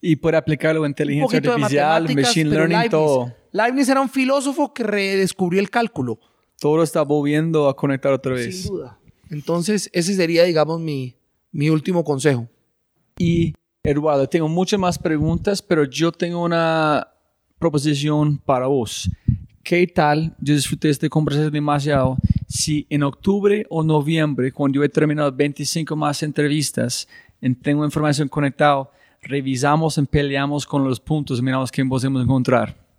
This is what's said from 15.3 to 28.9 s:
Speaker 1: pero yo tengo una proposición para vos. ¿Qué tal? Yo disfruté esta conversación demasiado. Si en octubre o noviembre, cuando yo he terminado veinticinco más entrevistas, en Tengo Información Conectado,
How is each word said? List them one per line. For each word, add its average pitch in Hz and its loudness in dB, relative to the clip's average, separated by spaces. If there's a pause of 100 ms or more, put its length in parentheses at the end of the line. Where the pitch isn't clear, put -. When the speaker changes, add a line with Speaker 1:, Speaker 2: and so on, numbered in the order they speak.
Speaker 1:
pero 156 2
yo 143 -2
tengo 170 -6
una 160 0 (540)
proposición 151 0
para 127 0
vos. 131 -2 (540)
¿Qué 175 2
tal? 156 0
Yo 139 0
disfruté 147 0
esta 147 -2
conversación 151 0
demasiado. 143 0 (320)
Si - -2
en 147 2
octubre 202 0
o 160 0
noviembre, 151 0
cuando 139 0
yo 143 2
he 143 4
terminado 151 0
veinticinco 143 -2
más 151 -2
entrevistas, 147 -2 (340)
en 127 0
Tengo 147 0
Información 151 0
Conectado, 143 0 (320)